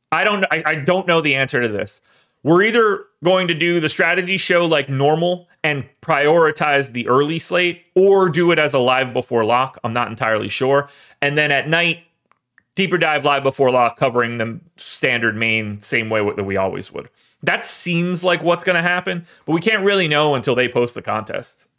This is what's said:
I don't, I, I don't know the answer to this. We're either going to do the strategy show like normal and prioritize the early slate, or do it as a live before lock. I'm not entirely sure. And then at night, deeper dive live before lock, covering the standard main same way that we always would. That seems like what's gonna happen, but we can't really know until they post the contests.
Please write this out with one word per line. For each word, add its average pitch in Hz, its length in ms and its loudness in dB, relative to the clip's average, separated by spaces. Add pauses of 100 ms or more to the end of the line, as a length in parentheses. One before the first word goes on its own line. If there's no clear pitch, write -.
(120)
I 165 120 0
don't, 202 280 0
I, 160 140 -2
I 156 100 -2
don't 180 320 -2
know 165 140 2
the 147 140 0
answer 135 260 -2
to 120 60 0
this. 101 340 -8 (400)
We're 170 200 4
either 220 420 0 (180)
going 185 280 2
to 170 40 0
do 170 280 0
the 156 80 0
strategy 180 480 -2
show 175 280 0
like 156 220 0
normal 156 600 0 (120)
and 143 220 -4 (180)
prioritize 151 920 2
the 117 140 -6
early 143 320 2
slate, 175 440 -2 (120)
or 190 340 6
do 170 220 2
it 165 80 2
as 147 140 2
a 143 60 2
live 127 320 2
before 117 320 -2
lock. 123 400 0
I'm 113 100 -4
not 120 160 -2
entirely 110 380 -2
sure. 139 400 0 (340)
And 143 160 -2
then 151 140 2
at 135 160 -2
night, 170 360 -2 (720)
deeper 180 220 0
dive 151 280 0
live 139 180 2
before 135 280 2
lock, 120 260 2
covering 120 400 0
the 113 220 -6 (180)
standard 117 580 -2
main 110 460 -4
same 113 280 -4
way 110 140 0 (100)
that 101 120 -6
we 98 100 -4
always 95 380 -4
would. - 160 -12 (340)
That 202 220 -2
seems 175 580 -4
like 175 180 0
what's 170 220 0
gonna 180 180 0
happen, 180 440 -4 (200)
but 151 80 -2
we 165 80 0
can't 208 220 0
really 196 240 2
know 151 280 2
until 127 200 0
they 123 140 2
post 120 240 -2
the - 80 -12
contests. - 680 -8 (120)